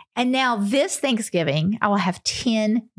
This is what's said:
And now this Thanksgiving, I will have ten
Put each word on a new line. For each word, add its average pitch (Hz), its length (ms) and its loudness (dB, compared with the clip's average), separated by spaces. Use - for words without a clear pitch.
And 247 160 0
now 254 240 0
this 208 420 0
Thanksgiving, 180 800 0
I 208 80 2
will 202 80 2
have 180 280 -2
ten 220 640 0